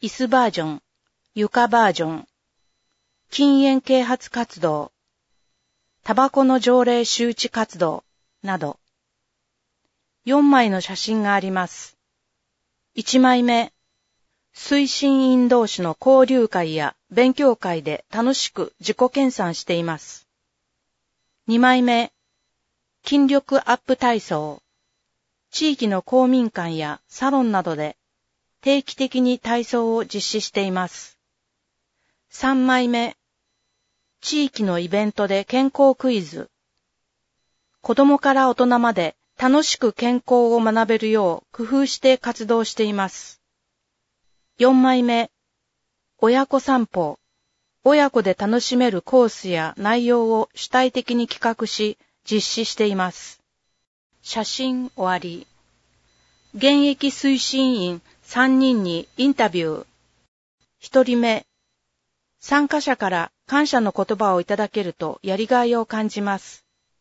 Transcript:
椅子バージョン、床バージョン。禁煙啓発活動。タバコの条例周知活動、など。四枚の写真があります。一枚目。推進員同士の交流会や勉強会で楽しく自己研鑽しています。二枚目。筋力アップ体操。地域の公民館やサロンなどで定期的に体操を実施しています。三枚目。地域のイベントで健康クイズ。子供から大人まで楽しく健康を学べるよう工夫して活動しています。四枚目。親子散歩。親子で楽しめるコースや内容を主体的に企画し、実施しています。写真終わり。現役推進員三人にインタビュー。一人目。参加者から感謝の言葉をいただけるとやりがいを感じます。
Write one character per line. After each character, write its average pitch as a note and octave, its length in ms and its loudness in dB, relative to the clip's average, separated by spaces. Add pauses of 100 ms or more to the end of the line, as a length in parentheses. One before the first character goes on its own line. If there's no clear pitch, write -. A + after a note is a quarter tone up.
椅 A3+ 60 -4
子 B3+ 200 -6
バ B3 200 2
ー - 20 -8
ジ E3+ 120 -6
ョ D#3 40 -4
ン、 D3+ 160 -8 (520)
床 A3 340 0
バ A3 220 2
ー - 20 0
ジ E3 120 -4
ョ D#3 40 -6
ン。 D#3+ 200 -10 (1000)
禁 C#4 320 4
煙 C4+ 180 2
啓 C4 220 2
発 B3 280 -6
活 A#3 300 -10
動。 D3+ 320 -4 (1080)
タ A3 120 -2
バ C4 160 2
コ C4+ 140 2
の C4 140 4
条 B3 260 4
例 A#3+ 200 0
周 A#3 300 -2
知 - 140 -6
活 A3 300 -6
動、 D#3+ 260 -4 (380)
な G3 160 -6
ど。 D3 200 -10 (1500)
四 C#4+ 260 4
枚 B3 200 4
の F#3+ 100 -2
写 F#3+ 160 -10
真 A3 260 -4
が G3+ 120 0
あ G3 60 0
り F#3+ 100 -6
ま F#3 160 -4
す。 - 300 -18 (960)
一 - 240 0
枚 B3+ 240 4
目。 A#3 300 0 (840)
推 C#4+ 320 0
進 C4+ 460 2
員 B3 160 4
同 A#3+ 180 4
士 F#3 160 -6
の E3 180 -4
交 C4 260 6
流 A#3+ 220 2
会 E3 260 -4
や D3+ 200 -4 (160)
勉 B3 240 2
強 C4+ 220 2
会 E3+ 260 -6
で D3+ 280 -6
楽 A#3+ 240 -2
し - 160 -6
く - 280 -8
自 - 160 -4
己 B3+ 180 0
研 C4+ 160 0
鑽 F3+ 260 -4
し - 100 -14
て F3+ 100 -2
い E3+ 80 -2
ま E3 160 -6
す。 - 300 -20 (1160)
二 A3+ 120 0
枚 B3+ 240 4
目。 A#3+ 300 0 (920)
筋 C#4+ 220 2
力 C4+ 440 0
ア A#3+ 40 2
ッ B3 40 -2
プ - 180 -2
体 A#3+ 240 0
操。 D3+ 420 -8 (880)
地 D#4 220 -2
域 B3 160 -2
の F#3+ 140 -2
公 B3+ 240 2
民 B3+ 240 2
館 E3+ 260 -6
や D3+ 320 -6
サ C4 220 -4
ロ C#4 120 2
ン A3+ 100 0
な F#3+ 100 0
ど E3 140 -4
で D3+ 200 -6 (640)
定 C#4 220 0
期 - 120 -14
的 B3+ 260 -2
に B3 180 0
体 A#3 260 -4
操 A3+ 320 -2
を A3+ 80 -2
実 G#3 180 -10
施 - 180 -4
し - 100 -8
て G3+ 120 -4
い G3 80 -4
ま F#3 180 -4
す。 - 300 -20 (1120)
三 C4 360 0
枚 B3+ 220 2
目。 A#3 280 -2 (1040)
地 D4 240 -2
域 - 160 -6
の F#3 160 -2
イ F3 100 -6
ベ G3+ 160 0
ン G#3+ 80 -4
ト G#3 160 -4
で G3 160 -2
健 C4 200 0
康 C4+ 300 2
ク B3+ 180 -2
イ G#3 100 -2
ズ。 D#3+ 280 -14 (1300)
子 A#3 120 -2
供 C#4 240 6
か C#4 140 2
ら C4 160 4
大 A#3+ 60 2
人 B3 240 2
ま A#3 160 0
で E3+ 220 -4 (200)
楽 C4+ 280 2
し - 120 -4
く A3+ 160 0
健 A#3+ 220 -2
康 A#3+ 400 2
を A#3 60 2
学 A3 280 0
べ A3+ 100 2
る A3 120 -4
よ G3 420 0
う - 40 -20
工 A#3+ 80 -6
夫 C4+ 220 0
し - 120 -6
て C4 180 4
活 A#3+ 300 -8
動 A3+ 180 0
し - 100 -10
て A3 100 -2
い G#3 100 -4
ま G3 160 -4
す。 - 320 -20 (1120)
四 B3+ 240 4
枚 B3+ 220 4
目。 A#3 280 -2 (880)
親 B3+ 280 2
子 C#4 120 0
散 B3+ 280 0
歩。 D#3+ 320 -6 (640)
親 C#4+ 260 4
子 B3 140 0
で F#3+ 100 0
楽 G#3+ 300 -2
し - 140 -2
め B3 140 2
る F#3 120 -4
コ B3+ 220 4
ー A3 40 2
ス - 220 -14
や D#3+ 260 -4
内 A3+ 300 -2
容 A#3 240 2
を A3+ 240 0
主 - 140 -12
体 B3+ 220 2
的 B3 240 -4
に A#3+ 140 -2
企 - 320 -4
画 A3+ 60 -6
し、 G#3+ 320 -6 (260)
実 G#3+ 160 -2
施 - 240 -6
し - 100 -10
て G#3+ 120 0
い G3+ 80 0
ま F#3 180 -4
す。 - 300 -20 (800)
写 - 220 -6
真 B3+ 520 -6
終 G3 80 -4
わ F#3 140 0
り。 E3+ 280 -16 (1080)
現 C#4+ 320 2
役 C#4 220 -2
推 C4+ 280 -2
進 B3+ 460 -2
員 F3 200 -6 (200)
三 C4 360 0
人 B3+ 240 2
に E3+ 240 -4 (120)
イ B3+ 100 2
ン C#4 60 2
タ G#3+ 160 0
ビ F3 100 -4
ュ D#3 220 -4
ー。 - 40 -20 (920)
一 - 260 2
人 A#3+ 160 0
目。 A3+ 240 -2 (960)
参 C#4+ 280 0
加 D4+ 120 -2
者 C#4 160 -2
か G3 140 -4
ら E3+ 220 -4 (140)
感 C#4+ 200 0
謝 C4 140 0
の G#3 120 -2
言 G#3 240 -4
葉 G3 180 0
を F3+ 60 0
い F3 40 -2
た G3+ 120 -4
だ G#3 120 -2
け G#3 140 -6
る F3+ 100 -6
と - 300 -8
や F#3+ 120 -4
り G#3+ 120 -4
が B3 180 2
い A#3+ 100 0
を A3+ 100 -2
感 A3 240 -4
じ G#3 140 -8
ま G3 160 -4
す。 - 260 -20 (360)